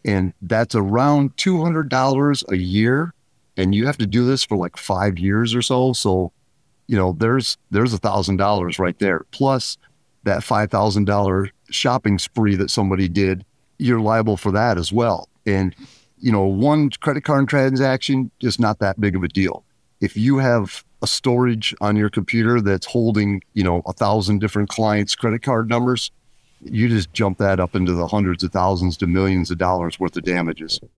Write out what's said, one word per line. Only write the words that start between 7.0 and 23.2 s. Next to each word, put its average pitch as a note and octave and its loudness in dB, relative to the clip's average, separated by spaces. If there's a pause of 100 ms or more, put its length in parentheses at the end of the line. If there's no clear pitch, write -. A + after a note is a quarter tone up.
there's, A#2 0 (120)
there's A2+ 0
a G2+ -2
thousand G2 -2
dollars G2 0
right F2+ -2
there. F#2 0
Plus C3+ -2 (480)
that F#2 -2
five G#2+ -2
thousand G2+ 0
dollar G2 0 (180)
shopping A#2+ 0
spree G#2 0
that F#2 -2
somebody F#2+ 0
did, F#2+ -2 (340)
you're A#2+ 2
liable A2 2
for G#2 -4
that G#2+ 2
as E2+ -4
well. G#2+ 0 (160)
And, F#2+ 0 (420)
you B2 0
know, G2 2
one C#3 2
credit D3 -4
card C#3 2
transaction C3 0 (100)
is B2 -2
not G#2+ 2
that G2 -2
big G#2 0
of F#2 -2
a F2 0
deal. - -2 (380)
If - -2
you C3 2
have A#2+ 0 (200)
a - -2
storage B2 0
on G#2 2
your G#2+ 2
computer A2+ 0
that's G2 0
holding, G#2 0 (100)